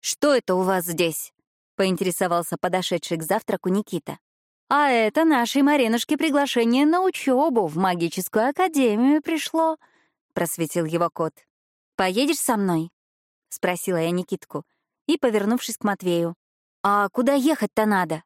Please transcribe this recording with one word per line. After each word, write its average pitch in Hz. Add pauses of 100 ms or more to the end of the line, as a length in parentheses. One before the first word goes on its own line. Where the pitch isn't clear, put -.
«Что -
это 220
у 185
вас 185
здесь?» — 165 (420)
поинтересовался 180
подошедший 180
к 160
завтраку 196
Никита. 185 (520)
«А 285
это 233
нашей 269
Маринушке 269
приглашение 277
на 339
учебу 269
в 156
Магическую 185
академию 277
пришло», — 320 (560)
просветил 165
его 165
кот. 160 (600)
«Поедешь 226
со 240
мной?» — 175 (600)
спросила 180
я 165
Никитку. 175 (420)
И, 311
повернувшись 220
к -
Матвею: 175 (480)
«А 202
куда 247
ехать-то 254
надо?» — 180